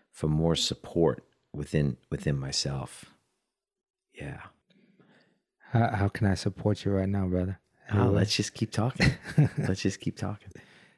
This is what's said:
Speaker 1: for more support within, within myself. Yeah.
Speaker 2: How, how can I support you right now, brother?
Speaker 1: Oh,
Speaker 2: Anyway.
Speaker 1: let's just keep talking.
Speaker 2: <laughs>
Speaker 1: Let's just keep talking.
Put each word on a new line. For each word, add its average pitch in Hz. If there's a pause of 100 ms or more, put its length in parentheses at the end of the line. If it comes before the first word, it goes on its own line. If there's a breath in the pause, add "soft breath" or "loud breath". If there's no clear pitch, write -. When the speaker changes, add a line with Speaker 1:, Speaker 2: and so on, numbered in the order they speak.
(100)
Speaker 1:
for -
more 80
support - (280)
within, 73 (120)
within -
myself. 67 (1000)
Yeah. - (1300 soft breath)
Speaker 2:
How, 117
how 98
can -
I 95
support 101
you 101
right 95
now, 98
brother? 90 (320)
Speaker 1:
Oh, 104
Speaker 2:
Anyway. 117
Speaker 1:
let's 104
just -
keep -
talking. 123 (260)
Speaker 2:
<laughs> -
Speaker 1:
Let's 95
just -
keep -
talking. 98 (500 loud breath)